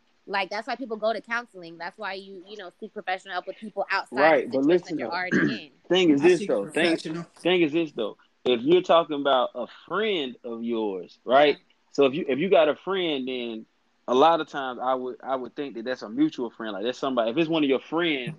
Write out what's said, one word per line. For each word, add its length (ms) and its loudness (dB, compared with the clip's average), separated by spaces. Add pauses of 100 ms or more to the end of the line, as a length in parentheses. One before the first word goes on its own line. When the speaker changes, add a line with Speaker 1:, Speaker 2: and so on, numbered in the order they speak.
(260)
Speaker 1:
Like, 240 -4
that's 160 -8
why 100 -6
people 200 -8
go 160 0
to 80 -8
counseling. 580 -10
That's 200 -12
why 160 -8
you, 320 -16
you 100 -16
know, 140 -14 (100)
seek 140 -14
professional 400 -8
help 120 -6
with 140 -12
people 300 -6
outside 420 2
Speaker 2:
Right, 120 4
Speaker 1:
of 60 -8
the 60 -2
Speaker 2:
but 60 2
Speaker 1:
situation 240 4
Speaker 2:
listen, 100 -6
Speaker 1:
that 20 -4
you're 120 -6
Speaker 2:
though. 40 -6
Speaker 1:
already 340 -2
in. 240 -8
Speaker 2:
<clears throat> 160 -16
Thing 220 4
is 120 4
Speaker 3:
I 60 8
Speaker 2:
this, 20 8
Speaker 3:
seek 180 2
Speaker 2:
though. 180 0
Thing, 320 0
Speaker 3:
professional. 280 -10 (160)
Speaker 2:
thing 200 2
is 100 2
this, 200 -2
though. 240 -6 (280)
If 180 2
you're 200 4
talking 380 2
about 340 2
a 120 -8 (220)
friend 560 -4
of 180 -10
yours, 600 -4
right? 340 6
Speaker 1:
Yeah. 0 - (340)
Speaker 2:
So 140 4
if 80 2
you, 140 -4
if 100 0
you 120 0
got 180 6
a 80 0
friend, 520 -4
then 380 -8 (420)
a 60 0
lot 260 6
of 80 -8
times 340 -8
I 120 0
would, 280 -6
I 140 -4
would 200 -8
think 200 -8
that 80 -8
that's 180 -6
a 80 -10
mutual 400 0
friend. 220 -8
Like, 120 -6
that's 140 -4
somebody. 320 0
If 80 -4
it's 100 0
one 160 0
of 60 2
your 100 2
friends, 580 -4